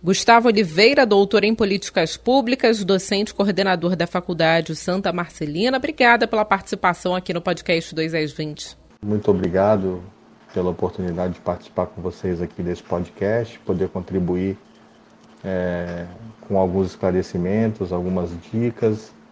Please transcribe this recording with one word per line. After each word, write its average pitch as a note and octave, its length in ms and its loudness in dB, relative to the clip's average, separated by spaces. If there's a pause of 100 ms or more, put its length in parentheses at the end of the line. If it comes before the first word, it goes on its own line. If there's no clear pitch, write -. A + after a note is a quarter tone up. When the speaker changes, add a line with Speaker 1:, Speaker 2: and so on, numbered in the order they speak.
Speaker 1:
Gustavo A#3 460 4
Oliveira, A3 580 4
doutor G3+ 380 4
em A3 120 2
políticas G3 600 -2
públicas, A#3+ 680 2
docente G3 500 0
coordenador F#3 640 0
da E3 100 0
Faculdade E3 720 0
Santa F#3 360 -2
Marcelina, F3 680 -4
obrigada B3 500 2
pela G#3+ 180 0
participação F#3 680 -2
aqui F3+ 180 -4
no E3+ 80 -2
podcast E3+ 540 -2
dois D#3+ 180 -4
às D#3 180 -2
vinte. D3+ 460 -10 (240)
Speaker 2:
Muito G#2 300 0
obrigado F#2+ 720 2 (500)
pela F2+ 160 0
oportunidade F2+ 640 -4
de - 60 -12
participar - 480 -4
com - 140 -14
vocês F2 400 -4
aqui F2 200 -8
desse F2 220 -6
podcast, G2+ 760 -4
poder F#2 300 -2
contribuir, F#2 640 -2 (880)
é, F2 640 -4 (420)
com G2 120 0
alguns F#2 320 2
esclarecimentos, F#2+ 1000 0
algumas F2+ 380 -2 (220)
dicas, A2+ 600 -2 (200)